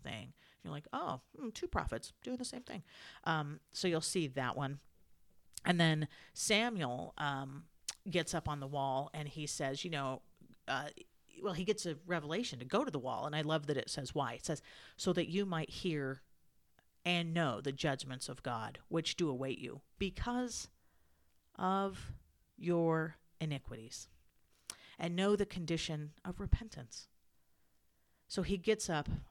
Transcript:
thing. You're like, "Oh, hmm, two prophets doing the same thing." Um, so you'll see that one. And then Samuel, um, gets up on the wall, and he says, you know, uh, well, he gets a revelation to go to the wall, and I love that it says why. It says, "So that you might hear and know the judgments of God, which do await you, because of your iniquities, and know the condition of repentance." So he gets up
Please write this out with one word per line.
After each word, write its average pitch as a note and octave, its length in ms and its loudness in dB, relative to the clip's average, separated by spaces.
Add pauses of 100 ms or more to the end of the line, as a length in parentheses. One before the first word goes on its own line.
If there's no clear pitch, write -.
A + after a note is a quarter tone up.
thing. B2 300 -8 (320)
You're D#3 80 -6
like, D3 220 -8
"Oh, C#4 260 -2 (180)
hmm, A#3+ 120 -6
two F4+ 180 -6
prophets - 540 -2
doing B3+ 160 -4
the B3 80 -6
same B3 160 -8
thing." - 220 -10 (400)
Um, D3+ 360 0 (120)
so - 140 -2
you'll E3 140 4
see D#3+ 280 2
that B2+ 280 0
one. C#3+ 240 -2 (840)
And F3 120 6
then D#3 300 6 (240)
Samuel, F#3 880 2
um, C#3 460 -2 (460)
gets E3 240 2
up D#3 140 0
on D3 120 -2
the C3+ 60 -4
wall, C#3 480 2
and D3+ 140 -4
he D3 180 -6
says, - 380 -2
you F3+ 60 -4
know, C3+ 320 -2 (440)
uh, D3 220 -2 (520)
well, G3 120 -2
he F3 120 -2
gets G#3 220 2
a D#3+ 100 -2 (100)
revelation E3+ 520 -2
to A#2+ 60 -8
go G3 200 2
to C4+ 60 0
the D3 80 -2
wall, B2 280 -2
and D3 100 -2
I D#3 60 2
love D3+ 240 2
that C#3+ 100 2
it - 120 -2
says - 260 -4
why. C3 200 0
It - 100 -10
says, D3+ 160 0 (360)
"So - 160 4
that F3 160 4
you F#3+ 180 2
might E3 240 -2
hear C#3 520 -2 (800)
and E3+ 280 2
know D3+ 280 4
the C#3 120 0
judgments C3+ 560 -2
of C#3 140 -10
God, A2+ 460 -4
which - 280 0
do E3+ 120 4
await C3 300 -2
you, - 240 -8 (160)
because A#3+ 720 -2 (880)
of F#3+ 560 0 (440)
your E3 640 2 (220)
iniquities, C3 680 -6 (920)
and E3+ 160 -2
know G3 220 6
the G3 100 2
condition D#3+ 640 -2 (120)
of F3+ 160 -4
repentance." - 680 2 (1200)
So - 160 -2
he G3 140 4
gets G#3+ 340 2
up D3+ 180 2 (220)